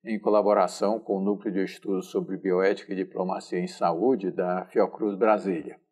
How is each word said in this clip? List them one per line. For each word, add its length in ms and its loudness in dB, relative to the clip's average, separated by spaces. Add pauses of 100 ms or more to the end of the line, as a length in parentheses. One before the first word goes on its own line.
em 160 -4
colaboração 800 2
com 160 -2
o 80 -2
Núcleo 300 -2
de 100 2
Estudos 460 -6
sobre 260 -4
Bioética 560 0
e 40 -4
Diplomacia 640 -4
em 80 -2
Saúde 640 0
da 360 -2
Fiocruz 500 -2
Brasília. 640 0 (100)